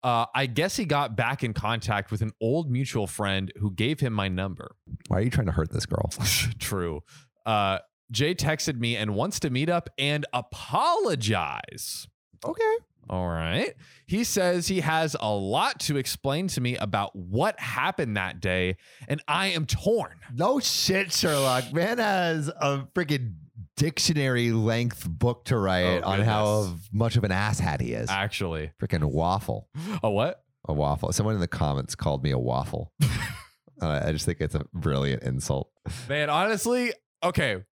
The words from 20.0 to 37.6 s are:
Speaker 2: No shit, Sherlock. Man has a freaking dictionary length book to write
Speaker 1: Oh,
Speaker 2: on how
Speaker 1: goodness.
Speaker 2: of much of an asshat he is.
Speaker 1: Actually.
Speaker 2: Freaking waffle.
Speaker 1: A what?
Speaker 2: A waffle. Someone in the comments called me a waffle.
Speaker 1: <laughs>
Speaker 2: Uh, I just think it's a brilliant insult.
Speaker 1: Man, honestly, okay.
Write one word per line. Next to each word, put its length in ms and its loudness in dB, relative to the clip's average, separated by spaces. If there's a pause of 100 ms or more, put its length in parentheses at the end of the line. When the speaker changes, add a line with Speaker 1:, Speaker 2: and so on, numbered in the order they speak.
Speaker 2:
No 260 2
shit, 520 0
Sherlock. 600 2
Man 240 2
has 520 2
a 440 -2
freaking 400 0 (440)
dictionary 720 2
length 580 2
book 360 0
to 120 2
write 460 4
Speaker 1:
Oh, 60 0
Speaker 2:
on 120 2
how 400 4
Speaker 1:
goodness. 100 -2 (160)
Speaker 2:
of 60 -14
much 220 2
of 80 4
an 80 2
asshat 500 2
he 120 -2
is. 160 -4
Speaker 1:
Actually. 600 -2 (100)
Speaker 2:
Freaking 240 0
waffle. 640 0 (340)
Speaker 1:
A 80 2
what? 320 0 (240)
Speaker 2:
A 60 -2
waffle. 380 0
Someone 240 0
in 60 0
the 60 0
comments 480 -2
called 280 -2
me 80 2
a 80 0
waffle. 580 -4
Speaker 1:
<laughs> 60 4 (800)
Speaker 2:
Uh, 260 0
I 40 0
just 140 -2
think 160 -2
it's 140 -2
a 180 -2
brilliant 500 0
insult. 480 -2 (380)
Speaker 1:
Man, 200 -2
honestly, 640 0 (320)
okay. 400 0 (140)